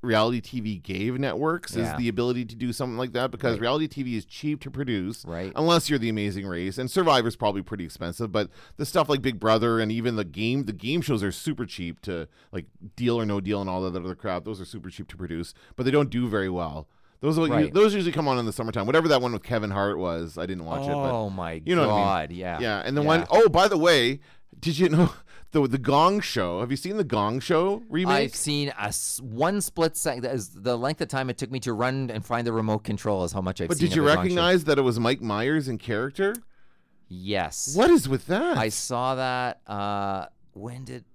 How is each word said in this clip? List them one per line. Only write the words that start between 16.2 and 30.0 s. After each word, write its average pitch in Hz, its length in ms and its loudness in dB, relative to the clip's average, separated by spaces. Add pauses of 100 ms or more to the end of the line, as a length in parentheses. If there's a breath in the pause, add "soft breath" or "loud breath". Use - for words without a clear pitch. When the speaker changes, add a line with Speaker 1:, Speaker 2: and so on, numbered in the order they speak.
Speaker 1:
very 101 200 0
well. 80 380 -6 (360)
Those 156 140 2
are 165 60 4
what 160 80 2
you - 60 2
Speaker 2:
Right. 151 180 2
Speaker 1:
those 208 200 6
usually 175 180 0
come 156 160 0
on 127 100 2
in 117 80 -2
the 107 60 -2
summertime. 110 340 -4
Whatever 160 220 4
that 139 120 6
one 120 140 0
with 101 80 -6
Kevin 107 300 -2
Hart 98 260 0
was, 85 400 -4
I 85 80 -4
didn't 90 180 -6
watch 82 240 -4
it, 143 40 0
but 139 200 -2
Speaker 2:
Oh 113 160 -2
my 85 380 -6
Speaker 1:
you 180 100 2
know 151 100 4
what 104 60 2
I 104 40 4
mean. 104 100 4
Speaker 2:
God, 85 260 0
yeah. 87 260 -6
Speaker 1:
Yeah, 107 240 -2
and 135 140 -2
the 147 60 2
Speaker 2:
Yeah. 147 60 2
Speaker 1:
one, 165 220 4
oh, 208 200 8
by 180 180 6
the 202 80 2
way, 139 440 4 (380 soft breath)
did 156 200 -2
you 180 100 6
know 165 240 6 (200 loud breath)
<laughs> - 200 -18
the, 143 160 4
the 120 80 0
Gong 151 440 4
Show? 90 400 -2
Have 120 100 -4
you 139 80 -2
seen 190 180 -6
the 202 80 0
Gong 110 360 0
Show 190 500 2
remake? 175 240 2
Speaker 2:
I've 139 200 0
seen 147 360 -2
a 104 140 -8
s-, - 360 -4
one 135 400 -2
split 160 380 0
sec-, 127 240 -4